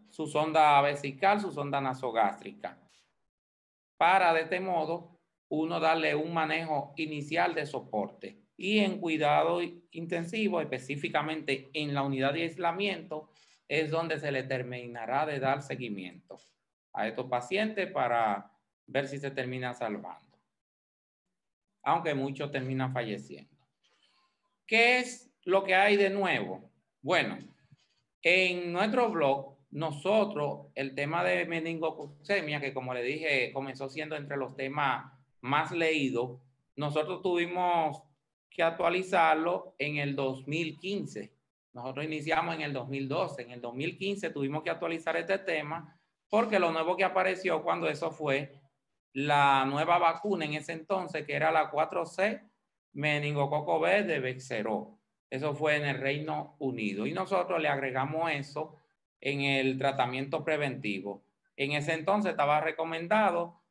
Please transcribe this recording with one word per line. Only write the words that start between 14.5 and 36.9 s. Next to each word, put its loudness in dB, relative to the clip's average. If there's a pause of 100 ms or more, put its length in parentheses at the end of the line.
de -4
dar 0
seguimiento -10 (540)
a -2
estos -6
pacientes -2
para 0 (360)
ver -2
si -8
se -6
termina -4
salvando. -6 (1600)
Aunque 2
muchos -4
terminan -2
falleciendo. -8 (1120)
¿Qué 6
es -6 (140)
lo 4
que 2
hay 6
de 6
nuevo? -2 (320)
Bueno, 0 (840)
en 2
nuestro 2
blog, 2 (140)
nosotros, 0
el -6
tema 0
de 2
meningococcemia, -4
que -4
como -4
le -4
dije, 0
comenzó -6
siendo -8
entre -8
los -6
temas -2 (300)
más 0
leídos, 0 (340)
nosotros -2